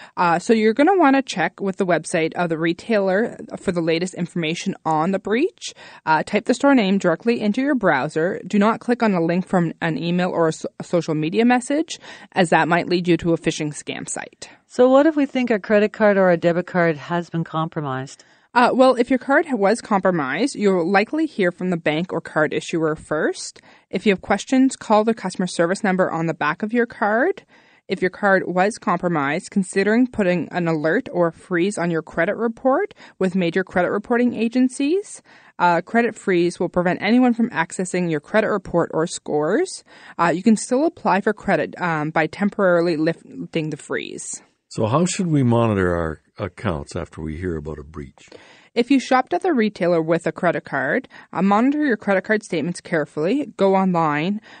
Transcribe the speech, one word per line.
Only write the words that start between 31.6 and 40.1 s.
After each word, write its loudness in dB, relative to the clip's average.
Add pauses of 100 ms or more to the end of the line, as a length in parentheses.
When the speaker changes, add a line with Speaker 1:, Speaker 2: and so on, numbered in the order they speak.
Speaker 1:
on -2
your -2
credit -2
report -2 (240)
with 0
major 0
credit 0
reporting 0
agencies. -2 (380)
A 2
credit 0
freeze 0
will -2
prevent 0
anyone 4
from -2
accessing -4
your -2
credit 0
report -2
or 0
scores. -4 (340)